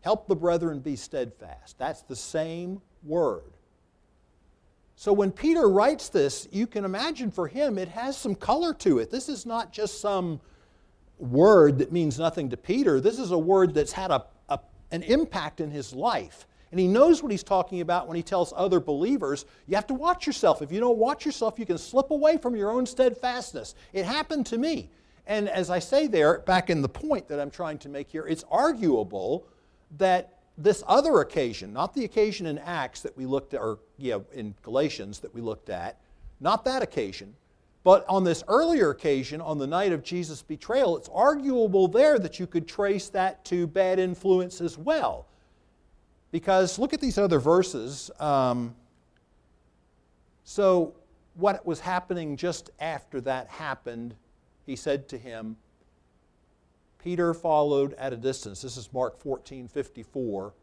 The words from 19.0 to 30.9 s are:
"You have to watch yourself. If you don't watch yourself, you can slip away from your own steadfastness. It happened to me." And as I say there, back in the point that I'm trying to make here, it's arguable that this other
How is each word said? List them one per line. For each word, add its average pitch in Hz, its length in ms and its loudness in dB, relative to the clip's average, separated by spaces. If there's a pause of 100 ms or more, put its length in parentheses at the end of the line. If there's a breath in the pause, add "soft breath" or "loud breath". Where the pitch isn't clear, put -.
"You 160 80 -2
have 208 120 -2
to 269 60 -4
watch 339 320 -2
yourself. 175 380 2
If 143 80 -8
you 190 80 -2
don't 240 180 4
watch 233 260 0
yourself, 233 360 -2
you 226 60 -6
can 165 120 -2
slip 269 320 0
away 302 280 4
from 247 180 -2
your 208 160 -2
own 247 160 0
steadfastness. 247 880 -2 (180 soft breath)
It 185 120 -2
happened 294 420 -2
to 233 100 -4
me." 277 320 -2 (380 soft breath)
And 208 200 -2
as 180 220 -2
I 180 80 0
say 277 300 2
there, 165 320 4
back 185 320 0
in 156 100 2
the 135 80 -2
point 294 380 -4
that 147 120 -6
I'm 143 120 -6
trying 156 280 -8
to 143 100 -18
make 139 200 -10
here, 156 160 -8
it's 160 240 -6
arguable 143 960 0 (520 soft breath)
that 185 420 0 (180)
this 202 300 2
other 269 320 6